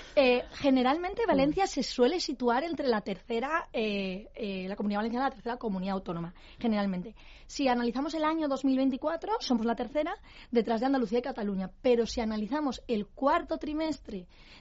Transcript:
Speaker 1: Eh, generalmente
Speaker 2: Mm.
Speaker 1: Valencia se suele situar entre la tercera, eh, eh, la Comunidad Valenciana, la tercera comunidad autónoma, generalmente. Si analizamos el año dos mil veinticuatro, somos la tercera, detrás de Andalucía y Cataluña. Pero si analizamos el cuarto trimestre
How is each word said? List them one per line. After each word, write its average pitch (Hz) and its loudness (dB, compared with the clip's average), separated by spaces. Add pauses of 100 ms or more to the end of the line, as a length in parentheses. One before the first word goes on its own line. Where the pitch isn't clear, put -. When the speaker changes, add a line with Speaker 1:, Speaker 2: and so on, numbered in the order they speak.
(160)
Speaker 1:
Eh, 254 6 (100)
generalmente 285 2
Speaker 2:
Mm. - -2
Speaker 1:
Valencia 302 4
se 294 -2
suele 277 2
situar 247 0
entre 294 -4
la 214 2
tercera, 233 -4
eh, 202 -2
eh, 190 -6
la 202 -6
Comunidad 208 -2
Valenciana, 233 0
la 262 -10
tercera 233 -6
comunidad 196 -2
autónoma, 175 -6 (240)
generalmente. 202 0 (320)
Si 277 0
analizamos 247 0
el 311 0
año 311 2
dos 269 -2
mil 262 4
veinticuatro, 294 0
somos 226 0
la 233 2
tercera, 302 -2 (380)
detrás 226 2
de 254 2
Andalucía 247 2
y - 0
Cataluña. 208 -4 (100)
Pero 233 4
si - -6
analizamos 220 -2
el 208 -2
cuarto 320 0
trimestre 302 -6 (340)